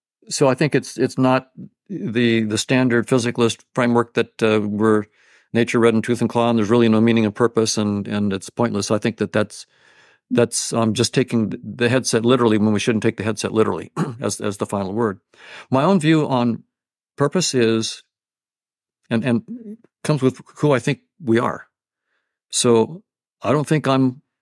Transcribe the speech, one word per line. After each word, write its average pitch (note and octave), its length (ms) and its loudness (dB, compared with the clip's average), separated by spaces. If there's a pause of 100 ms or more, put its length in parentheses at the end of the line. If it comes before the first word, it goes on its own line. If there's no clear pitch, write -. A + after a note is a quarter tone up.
(280)
so C#3+ 200 2
I B2+ 60 4
think D#3 200 0
it's, - 220 -4
it's C3+ 220 -2
not C3 320 0 (380)
the, A#2 540 0
the G#2+ 160 -2
standard B2 480 0
physicalist A#2+ 580 0 (100)
framework A#2+ 400 0
that, - 280 -2
uh, G#2+ 200 2
we're G#2 420 0 (480)
nature A#2 260 0
red A2+ 160 4
in A2 80 2
tooth A#2 180 -2
and A2+ 100 0
claw, A#2 200 0
and A#2 80 2
there's G#2 120 0
really A#2+ 180 4
no A2 120 4
meaning A2+ 260 2
of G2+ 80 -2
purpose, A2+ 440 0
and, G#2 300 -2
and G#2 240 -2
it's F#2+ 180 -8
pointless. G#2+ 400 -2
I A2 80 0
think A2+ 200 -4
that G#2 140 -4
that's, - 340 -4 (600)
that's, - 440 0
um, A2+ 220 0
just A2+ 200 -2
taking A#2 380 0 (100)
the A2+ 260 -4
headset A#2+ 360 0
literally A#2+ 340 4
when G#2+ 140 2
we G2+ 80 0
shouldn't A2 240 -2
take A2+ 120 0
the - 60 -8
headset G#2 300 -4
literally G2+ 400 -2 (140)
<clears throat> A#2+ 140 -12
as, A2 200 -6
as G#2 160 -6
the - 100 -6
final G2 260 -6
word. G#2+ 280 -4 (500)
My C3 140 2
own F#3+ 160 2
view D#3 260 2
on A#2+ 380 -2 (520)
purpose D3 380 -2
is, A2+ 480 0 (1080)
and, A2+ 160 -2
and A#2+ 540 -4 (240)
comes D3+ 200 -2
with C3 180 0 (160)
who D3 160 2
I B2 80 2
think - 220 -4 (200)
we A2+ 160 2
are. A#2+ 300 -4 (800)
So A#2+ 540 2 (360)
I G#2+ 120 -2
don't D3 160 0
think D3+ 180 0
I'm C3 360 0 (180)